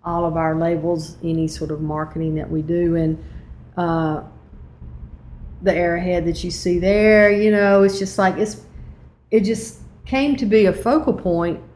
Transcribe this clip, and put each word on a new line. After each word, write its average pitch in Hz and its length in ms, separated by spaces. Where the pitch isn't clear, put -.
all 170 200
of 165 120
our 160 200
labels, 165 640
any 160 240
sort 156 240
of 151 100
marketing 156 540
that 151 160
we 156 120
do, 170 340
and, 160 200
uh, 165 460
the 180 120
arrowhead 175 500
that 165 180
you 180 80
see 180 280
there, 208 520
you 208 200
know, 202 320
it's 196 160
just 190 200
like, 190 200
it's, 214 240
it 220 100
just - 400
came 277 300
to 240 100
be 208 200
a 180 60
focal - 400
point 170 480